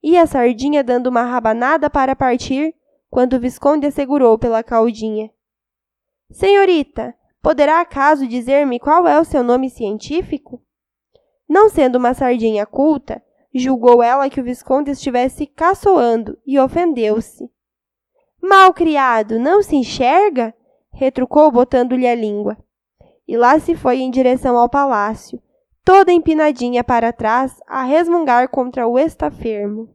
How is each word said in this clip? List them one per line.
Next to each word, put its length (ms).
E 160
a 100
sardinha, 580
dando 240
uma 160
rabanada 640
para 240
partir, 580
quando 240
o 60
Visconde 480
a 20
segurou 480
pela 240
caudinha. 640
"Senhorita, 880
poderá 380
acaso 480
dizer-me 500
qual 300
é 120
o 40
seu 180
nome 260
científico?" 920
Não 200
sendo 280
uma 180
sardinha 500
culta, 580
julgou 500
ela 260
que 120
o 40
Visconde 460
estivesse 560
caçoando 1000
e 140
ofendeu-se. 880
"Mal 340
criado, 680
não 220
se 120
enxerga?" 800
retrucou, 580
botando-lhe 560
a 80
língua. 420
E 100
lá 220
se 160
foi 240
em 120
direção 480
ao 100
palácio, 720
toda 300
empinadinha 720
para 300
trás, 520
a 160
resmungar 680
contra 360
o 120
estafermo. 960